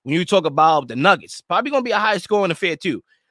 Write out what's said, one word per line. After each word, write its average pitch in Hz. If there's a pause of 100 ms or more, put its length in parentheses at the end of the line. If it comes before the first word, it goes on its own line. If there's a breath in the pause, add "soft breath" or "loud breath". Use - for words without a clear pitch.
When 139
you 175
talk 185
about 151
the 113
Nuggets, 156
probably 226
gonna 262
be 233
a 202
high 214
scoring 196
affair 165
too. 127 (280)